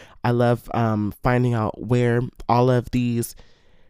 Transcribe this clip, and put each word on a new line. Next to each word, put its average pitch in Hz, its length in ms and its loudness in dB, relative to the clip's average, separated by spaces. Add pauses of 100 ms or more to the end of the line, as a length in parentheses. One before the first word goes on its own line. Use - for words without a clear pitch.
(240)
I 120 80 2
love, 120 420 0
um, 107 480 -2
finding 123 320 2
out 107 260 -4
where 120 420 0 (260)
all 123 220 4
of 123 200 0
these 120 460 -2 (540)